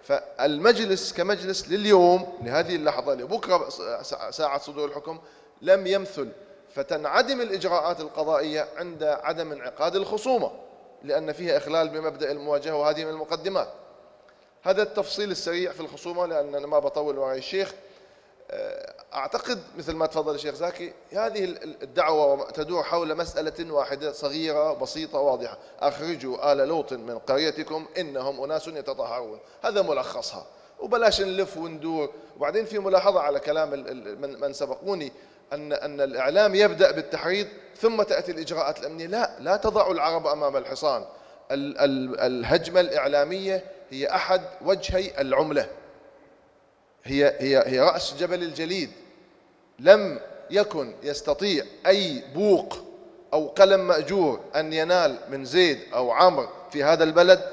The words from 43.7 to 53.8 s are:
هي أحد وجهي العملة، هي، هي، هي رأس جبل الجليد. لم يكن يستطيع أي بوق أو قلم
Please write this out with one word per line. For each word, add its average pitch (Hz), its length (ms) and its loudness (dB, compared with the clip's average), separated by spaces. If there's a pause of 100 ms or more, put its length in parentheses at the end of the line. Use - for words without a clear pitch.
هي 135 260 -4
أحد 185 260 2 (240)
وجهي 185 560 -2
العملة، 139 480 0 (1300)
هي، 139 360 2
هي، 131 260 4
هي 131 140 0
رأس 160 340 4
جبل 175 300 -4
الجليد. 165 480 -6 (880)
لم 185 400 8 (300)
يكن 160 440 0 (100)
يستطيع 147 600 0 (220)
أي 185 360 2 (100)
بوق 190 440 2 (560)
أو 151 140 2
قلم 190 400 6